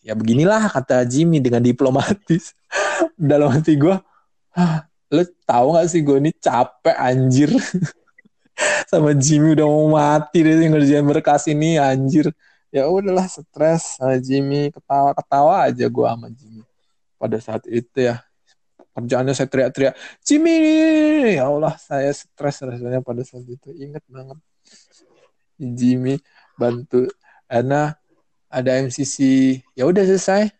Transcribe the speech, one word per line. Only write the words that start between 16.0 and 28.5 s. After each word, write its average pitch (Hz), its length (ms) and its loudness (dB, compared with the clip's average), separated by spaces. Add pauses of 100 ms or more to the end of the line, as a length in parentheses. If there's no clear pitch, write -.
sama 117 160 -14
Jimmy. 113 320 -20 (560)
Pada 110 240 -6
saat 110 240 -10
itu 117 320 -8
ya, 120 240 -2 (720)
kerjaannya 127 400 -2
saya 135 160 -4
teriak-teriak, 135 480 -2 (240)
"Jimmy!" 320 320 2 (800)
Ya 135 160 0
Allah, 156 320 -2
saya 139 320 -4
stres - 480 -8
rasanya 123 400 -6
pada 120 240 -8
saat 127 240 -20
itu. 135 240 -20
Ingat 147 320 -18
banget. 131 320 -20 (1200)
Jimmy 127 640 -2 (320)
bantu. 123 560 -4 (400)
Karena 139 400 -2 (640)